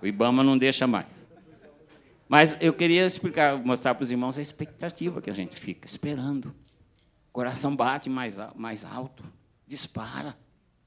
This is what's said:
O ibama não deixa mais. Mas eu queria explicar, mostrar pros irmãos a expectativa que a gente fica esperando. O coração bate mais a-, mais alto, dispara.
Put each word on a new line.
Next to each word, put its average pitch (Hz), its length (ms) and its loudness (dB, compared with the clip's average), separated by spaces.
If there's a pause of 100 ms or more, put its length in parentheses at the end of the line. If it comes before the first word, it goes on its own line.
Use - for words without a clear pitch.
O 95 60 -6
ibama 120 360 4
não 135 140 6
deixa 131 300 2
mais. 107 400 -4 (1000)
Mas 151 320 8
eu 165 140 4
queria 170 320 4
explicar, 156 500 2
mostrar 123 380 2
pros 123 160 -4
irmãos 123 260 -2
a 147 60 -6
expectativa 160 800 -8
que - 80 -8
a - 20 -4
gente 95 240 -8
fica - 300 -12
esperando. 139 600 -6 (800)
O - 40 -20
coração 127 440 -4
bate 131 340 -2
mais 120 300 -6
a-, 110 160 -14
mais 113 280 -10
alto, 120 380 -12 (420)
dispara. 135 720 -10 (500)